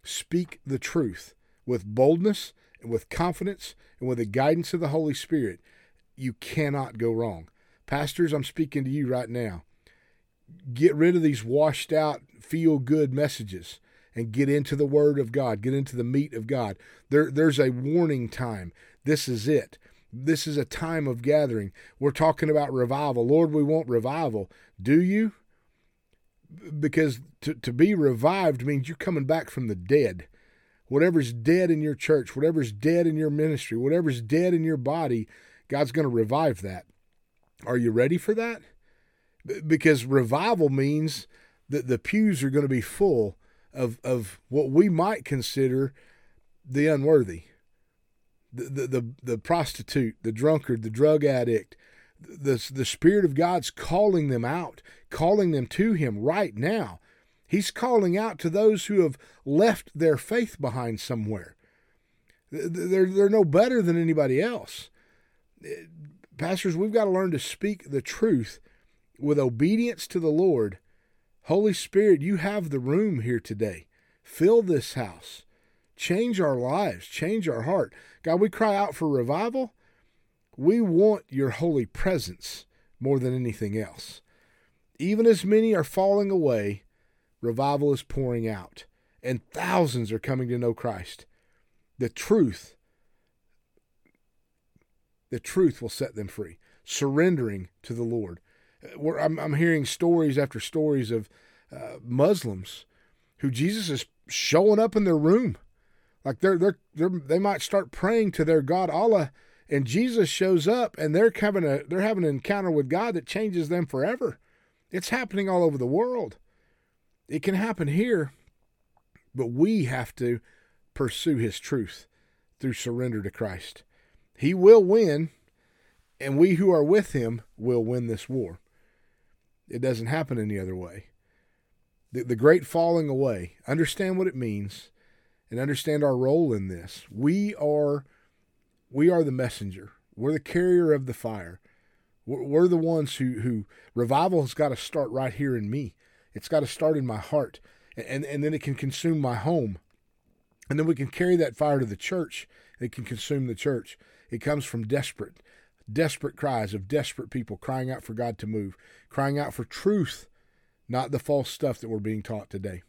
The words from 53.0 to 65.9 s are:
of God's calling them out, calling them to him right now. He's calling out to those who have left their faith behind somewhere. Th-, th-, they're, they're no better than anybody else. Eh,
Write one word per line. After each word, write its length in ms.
of 100
God's 340
calling 600
them 160
out, 360
calling 420
them 160
to 260
him 260
right 360
now. 460
He's 260
calling 460
out 220
to 100
those 360
who 160
have 160
left 480
their 240
faith 420
behind 400
somewhere. 560
Th-, 220
th-, 160
they're, 160
they're 240
no 140
better 380
than 200
anybody 400
else. 480
Eh, 220